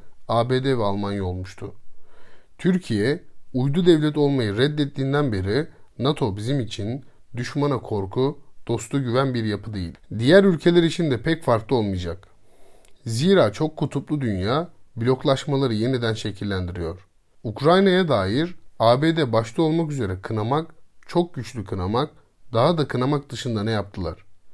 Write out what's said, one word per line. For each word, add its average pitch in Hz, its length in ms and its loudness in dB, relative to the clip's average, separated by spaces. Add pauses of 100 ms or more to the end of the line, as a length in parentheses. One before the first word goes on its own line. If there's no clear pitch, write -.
(280)
A 117 220 2
B 131 140 0
D 135 140 2
ve 113 40 0
Almanya 101 420 -2
olmuştu. 92 500 -8 (840)
Türkiye, 151 640 0 (280)
uydu 139 340 2
devlet 151 320 6
olmayı 131 380 2
reddettiğinden 139 760 0
beri 104 360 -2 (300)
nato 120 380 0
bizim 123 240 -2
için 104 440 -6 (320)
düşmana 139 420 -2
korku, 110 600 -2 (300)
dostu 117 340 -2
güven 127 320 0
bir 117 100 -2
yapı 104 300 -4
değil. 90 200 -6 (240)
Diğer 160 260 8
ülkeler 175 380 6
için 165 280 0
de 120 120 0
pek 160 200 -2
farklı 117 340 0
olmayacak. 92 520 -2 (760)
Zira 127 460 4
çok - 240 -4
kutuplu 147 440 -4
dünya 117 480 -2 (280)
bloklaşmaları 131 800 0
yeniden 117 400 0
şekillendiriyor. 92 920 -6 (360)
Ukrayna'ya 180 640 4
dair 127 500 0 (200)
A 117 240 6
B 160 140 2
D 143 160 0
başta 113 300 0
olmak 160 300 0
üzere 98 280 -2
kınamak, 117 540 -2 (320)
çok 170 280 -2
güçlü 117 300 -8
kınamak, 101 460 -2 (420)
daha 147 260 4
da 151 100 0
kınamak 139 420 0
dışında 113 320 -4
ne 110 80 0
yaptılar? 98 540 -4 (300)